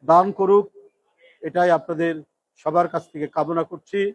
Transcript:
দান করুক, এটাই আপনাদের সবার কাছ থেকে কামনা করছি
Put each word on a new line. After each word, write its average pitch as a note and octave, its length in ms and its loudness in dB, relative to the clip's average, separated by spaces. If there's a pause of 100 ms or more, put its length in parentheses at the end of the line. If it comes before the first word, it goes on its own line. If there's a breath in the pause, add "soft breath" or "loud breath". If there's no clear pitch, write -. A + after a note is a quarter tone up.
দান E3+ 220 4 (120)
করুক, G3+ 280 4 (760 soft breath)
এটাই F3 360 0
আপনাদের E3 360 -4 (480)
সবার E3+ 300 0
কাছ E3 100 -4 (100)
থেকে D3+ 140 -8 (100)
কামনা D#3+ 340 -2
করছি F#3+ 300 -8 (140)